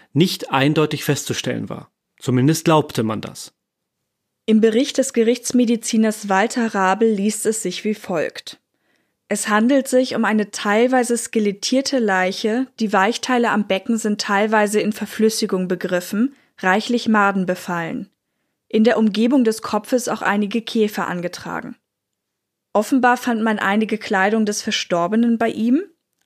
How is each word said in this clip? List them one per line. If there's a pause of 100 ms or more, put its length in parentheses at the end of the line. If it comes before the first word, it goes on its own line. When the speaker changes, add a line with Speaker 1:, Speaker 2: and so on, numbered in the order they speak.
(120)
Speaker 1:
nicht
eindeutig
festzustellen
war. (280)
Zumindest
glaubte
man
das. (920)
Speaker 2:
Im
Bericht
des
Gerichtsmediziners
Walter
Rabel
liest
es
sich
wie
folgt. (680)
Es
handelt
sich
um
eine
teilweise
skelettierte
Leiche, (140)
die
Weichteile
am
Becken
sind
teilweise
in
Verflüssigung
begriffen, (260)
reichlich
Maden
befallen. (600)
In
der
Umgebung
des
Kopfes
auch
einige
Käfer
angetragen. (960)
Offenbar
fand
man
einige
Kleidung
des
Verstorbenen
bei
ihm, (440)